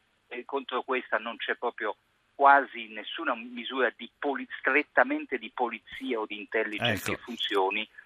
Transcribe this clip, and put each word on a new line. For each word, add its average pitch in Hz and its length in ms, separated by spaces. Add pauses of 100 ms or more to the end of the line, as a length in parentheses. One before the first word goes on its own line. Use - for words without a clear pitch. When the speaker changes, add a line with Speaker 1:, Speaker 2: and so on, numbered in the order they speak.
(280)
Speaker 1:
eh, 123 160
contro 131 380
questa 127 340
non 110 220
c'è - 160
proprio 113 420 (380)
quasi 135 540
nessuna 120 460
misura 120 600
di 117 220
poli-, 135 280 (120)
strettamente 135 800
di 113 160
polizia 117 640
o 107 80
di 104 100
intelligence 104 680
Speaker 2:
Ecco. 101 80
Speaker 1:
che 98 100
funzioni, 104 680 (180)